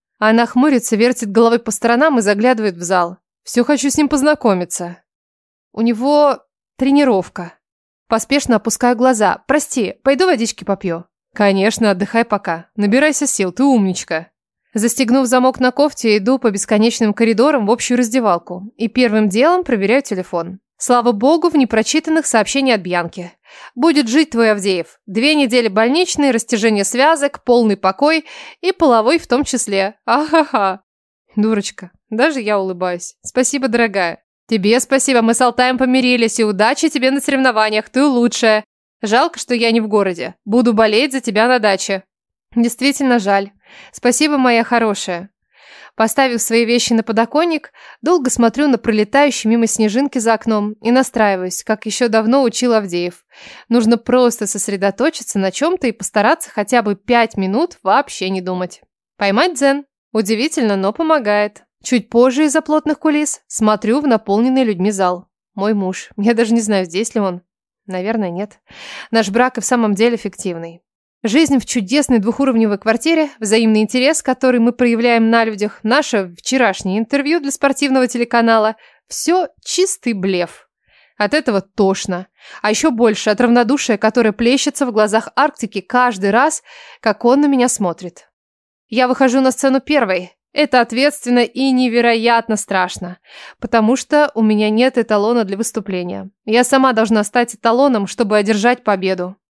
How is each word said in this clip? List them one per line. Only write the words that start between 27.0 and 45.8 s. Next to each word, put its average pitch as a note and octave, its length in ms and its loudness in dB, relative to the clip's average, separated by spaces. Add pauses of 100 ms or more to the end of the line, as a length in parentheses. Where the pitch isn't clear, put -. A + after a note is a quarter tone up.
полный A3+ 340 2
покой D4+ 480 0 (340)
и F#4 120 -2
половой C4 460 2
в - 80 -8
том C4 180 0
числе. G3+ 500 -4 (100)
Ахаха». C4 760 0 (520)
Дурочка. G#3 580 -2 (180)
Даже C4+ 300 0
я G#3 180 -2
улыбаюсь. F3+ 640 -6
«Спасибо, C4 460 -2
дорогая». G3 540 -2 (260)
«Тебе A3 300 2
спасибо, C4 440 0
мы A3+ 100 2
с - 80 -2
Алтаем B3+ 380 0
помирились, B3 600 0
и A3+ 60 2
удачи G#3+ 460 0
тебе C4 200 0
на C#4 100 -2
соревнованиях, A3 680 0
ты C4+ 160 0
лучшая. A#3 600 2 (380)
Жалко, B3 360 0
что - 160 -6
я A#3 180 0
не A3+ 80 2
в A3 80 -6
городе. F#3+ 460 -2 (100)
Буду A3+ 300 2
болеть A3+ 380 2
за C4 80 -4
тебя A3 280 0
на B3+ 100 2
даче». G3 460 -2 (500)
«Действительно B3 640 0
жаль. G3 320 -2 (420)
Спасибо, D4 440 0
моя A#3+ 260 2
хорошая». G3+ 680 -4 (640)